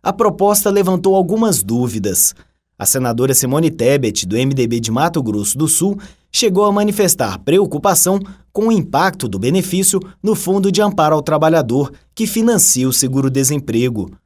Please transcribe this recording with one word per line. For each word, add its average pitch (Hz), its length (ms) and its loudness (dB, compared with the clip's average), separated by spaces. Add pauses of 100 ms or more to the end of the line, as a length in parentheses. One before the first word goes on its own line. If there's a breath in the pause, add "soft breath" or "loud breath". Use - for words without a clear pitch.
a 190 120 -2
proposta 202 560 2
levantou 190 440 2
algumas 190 480 2
dúvidas. 104 720 -2 (460 soft breath)
A 101 60 -4
senadora 127 480 0
Simone 139 360 0
Tebet, 123 560 0
do 101 120 -2
M 131 160 0
D 131 120 0
B 117 140 -2
de 113 100 -6
Mato 151 320 0
Grosso 104 360 -4
do 156 100 0
Sul, 196 320 0 (320 loud breath)
chegou 202 320 0
a 208 80 2
manifestar 202 680 0
preocupação 180 800 2 (360 loud breath)
com 220 160 0
o - 20 4
impacto 180 560 0
do 98 100 -6
benefício 185 640 0 (240 loud breath)
no 214 120 2
Fundo 196 360 0
de 202 100 0
Amparo 165 340 2
ao 151 60 0
Trabalhador, 147 720 0 (240 loud breath)
que 220 100 -2
financia 220 600 0
o 127 60 0
seguro-desemprego. 131 1160 -2 (160)